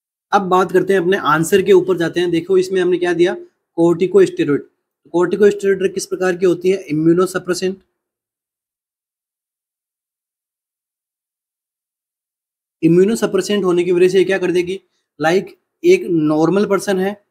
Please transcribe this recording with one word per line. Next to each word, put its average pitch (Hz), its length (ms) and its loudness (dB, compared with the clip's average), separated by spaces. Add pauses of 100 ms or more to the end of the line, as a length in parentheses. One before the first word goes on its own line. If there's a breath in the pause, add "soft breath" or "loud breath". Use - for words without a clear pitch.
(320)
अब 202 100 2
बात 185 300 0
करते 180 220 2
हैं, 190 60 2
अपने 180 180 0
आंसर 160 440 0
के 190 120 2
ऊपर 175 240 2
जाते 165 220 -4
हैं। 175 120 -2
देखो, 170 260 0
इसमें 185 240 0
हमने 175 160 0
क्या 175 160 -2
दिया? 175 200 0 (420)
कॉर्टिकोस्टेरॉइड। 170 880 0 (500)
कॉर्टिकोस्टेरॉइड 196 800 0
किस - 120 -8
प्रकार 185 300 -4
की 180 100 -4
होती 175 240 0
है? 190 80 0
इम्यूनोसप्रेसेंट। 180 1040 -2 (4000)
इम्यूनोसप्रेसेंट 196 800 0
होने 175 200 0
की 180 80 -2
वजह 180 160 4
से 185 100 0
ये 180 60 4
क्या 190 140 -2
कर 180 140 -2
देगी? 180 300 -4 (400)
लाइक, 175 380 -2 (240)
एक 180 200 4
नॉर्मल 165 640 0
पर्सन 196 340 -2
है, 196 320 -6